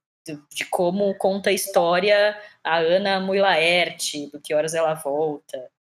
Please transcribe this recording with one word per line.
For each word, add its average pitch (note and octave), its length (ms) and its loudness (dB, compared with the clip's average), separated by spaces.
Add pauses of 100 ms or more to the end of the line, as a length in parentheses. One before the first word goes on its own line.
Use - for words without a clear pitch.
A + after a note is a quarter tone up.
(260)
do, D3 260 -14
de - 140 -8
como G3 500 0
conta G3 360 -2
a - 20 2
história G3+ 880 2 (220)
a E3 140 0
Ana F#3+ 420 2
Mulaerte, F3 1120 0
do D3 80 -16
Que - 140 -8
Horas D#3 200 0
Ela D#3+ 200 0
Volta. C#3+ 760 -6 (200)